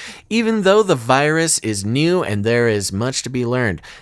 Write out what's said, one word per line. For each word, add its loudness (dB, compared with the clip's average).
even 0
though 6
the 2
virus 0
is -4
new 2
and -4
there 2
is -2
much -4
to -10
be -4
learned. -2